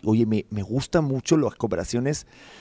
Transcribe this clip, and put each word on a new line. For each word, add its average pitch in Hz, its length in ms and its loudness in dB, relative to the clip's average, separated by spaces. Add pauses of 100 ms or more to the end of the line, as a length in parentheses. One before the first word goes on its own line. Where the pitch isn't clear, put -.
"Oye, 110 220 4
me, 110 240 0
me 107 120 -4
gusta 127 380 -2
mucho 139 380 0
las 127 160 0
comparaciones, 117 720 -4 (340)